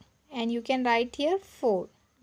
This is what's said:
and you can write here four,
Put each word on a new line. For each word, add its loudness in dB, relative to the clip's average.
and -4
you -2
can -2
write 2
here 2
four, -2